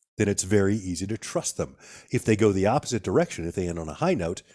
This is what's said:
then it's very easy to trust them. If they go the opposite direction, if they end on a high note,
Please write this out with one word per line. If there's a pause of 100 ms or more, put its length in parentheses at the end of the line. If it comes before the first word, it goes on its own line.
(160)
then
it's
very
easy
to
trust
them. (340)
If
they
go
the
opposite
direction,
if
they
end
on
a
high
note, (120)